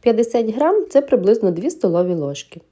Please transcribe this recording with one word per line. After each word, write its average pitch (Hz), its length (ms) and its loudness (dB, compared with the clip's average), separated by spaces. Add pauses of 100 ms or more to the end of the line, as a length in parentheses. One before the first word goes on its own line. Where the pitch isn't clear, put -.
П'ятдесят 233 480 0
грам — 320 400 0
це 277 120 4
приблизно 208 500 2
дві 180 180 -4
столові 180 460 -2
ложки. 143 460 -10 (100)